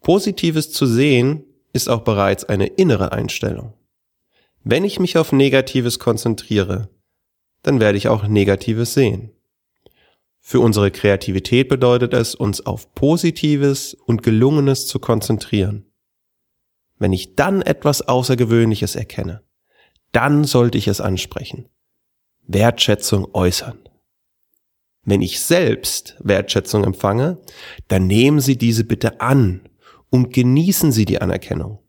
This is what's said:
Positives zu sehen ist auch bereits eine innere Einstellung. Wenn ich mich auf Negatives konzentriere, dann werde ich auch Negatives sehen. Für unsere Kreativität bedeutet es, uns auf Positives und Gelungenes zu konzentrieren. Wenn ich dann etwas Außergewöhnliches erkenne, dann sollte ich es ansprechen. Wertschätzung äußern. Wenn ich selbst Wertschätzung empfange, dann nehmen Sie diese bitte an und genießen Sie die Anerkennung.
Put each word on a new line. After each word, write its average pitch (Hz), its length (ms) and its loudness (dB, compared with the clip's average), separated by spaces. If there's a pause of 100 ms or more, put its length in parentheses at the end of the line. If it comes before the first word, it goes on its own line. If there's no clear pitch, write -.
Positives 175 680 0
zu - 160 0
sehen 135 560 2 (300)
ist - 160 -4
auch 117 140 -2
bereits 101 420 0
eine 98 220 0
innere 120 460 0
Einstellung. - 600 -6 (920)
Wenn 131 200 0
ich 202 160 -6
mich 175 160 0
auf 160 160 2
Negatives 135 680 2
konzentriere, 107 880 -2 (760)
dann 135 180 0
werde 104 180 4
ich 117 100 -2
auch 107 200 0
Negatives 107 680 0
sehen. 113 360 0 (1080)
Für - 200 0
unsere 104 320 2
Kreativität 101 760 0
bedeutet 123 460 0
es, 117 220 -2
uns 104 280 -4
auf - 300 -10
Positives 147 1000 0
und - 280 -2
Gelungenes 135 640 2
zu - 140 -6
konzentrieren. 104 840 -2 (1120)
Wenn 98 140 0
ich - 220 -6
dann 185 280 0
etwas - 400 -2
Außergewöhnliches 120 920 0
erkenne, - 480 -8 (680)
dann 143 320 2
sollte 120 340 2
ich 107 80 -2
es 98 140 -2
ansprechen. - 680 -8 (800)
Wertschätzung 104 880 0
äußern. 92 460 -2 (1200)
Wenn 101 180 2
ich - 200 -4
selbst - 800 -2
Wertschätzung 98 640 0
empfange, 113 540 -2 (500)
dann 95 180 2
nehmen 127 320 4
Sie 131 180 2
diese 113 280 0
bitte - 360 -4
an 117 420 2 (480)
und 127 220 2
genießen 143 600 2
Sie 107 140 2
die 95 140 -2
Anerkennung. 92 680 -6